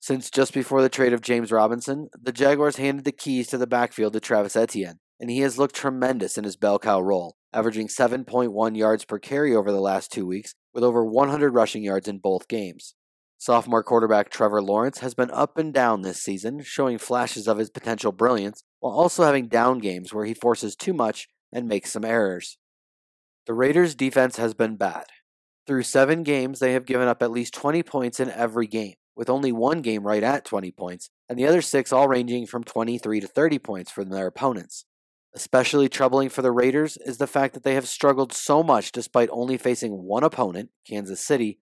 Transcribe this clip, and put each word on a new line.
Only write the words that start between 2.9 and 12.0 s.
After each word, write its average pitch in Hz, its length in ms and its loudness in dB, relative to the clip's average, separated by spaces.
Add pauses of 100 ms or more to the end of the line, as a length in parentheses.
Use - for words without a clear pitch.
the 143 80 -2
keys 127 360 -4
to 131 100 -4
the 123 100 -2
backfield 117 460 0
to 107 60 -2
Travis 104 360 0
Etienne, 98 420 -2 (220)
and 120 100 -8
he 127 100 -2
has 131 180 0
looked 143 180 0
tremendous 127 600 -2
in 113 60 -6
his 101 140 -8
bell 101 240 2
cow 104 200 2
role, 92 360 -2 (160)
averaging 110 360 -2
seven 127 360 0
point 123 280 0
one 110 220 0
yards 110 300 2
per 104 160 -8
carry 139 340 0
over 104 160 2
the 98 100 2
last 95 300 -2
two 98 160 -6
weeks, 95 300 -8 (180)
with 120 80 -2
over 120 220 4
one 120 240 4
hundred 143 260 2
rushing 110 300 2
yards 98 240 -2